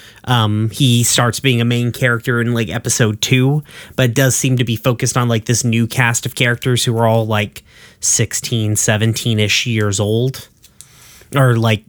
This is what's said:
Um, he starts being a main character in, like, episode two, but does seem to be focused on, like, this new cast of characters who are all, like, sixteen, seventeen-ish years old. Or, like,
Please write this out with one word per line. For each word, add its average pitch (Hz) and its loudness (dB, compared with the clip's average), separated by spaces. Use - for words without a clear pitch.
Um, 110 0
he 120 2
starts 120 0
being 120 0
a 117 0
main 120 -2
character 120 -2
in, 117 -2
like, 117 -2
episode 107 -2
two, 135 2
but 123 2
does 135 2
seem 127 0
to 127 0
be 117 -2
focused 120 -2
on, 123 0
like, 113 0
this 120 0
new 117 0
cast 120 0
of 123 -8
characters 120 0
who 117 0
are 113 2
all, 113 2
like, 107 -2
sixteen, 107 -2
seventeen-ish 110 0
years 107 0
old. 113 -2
Or, 127 4
like, 110 2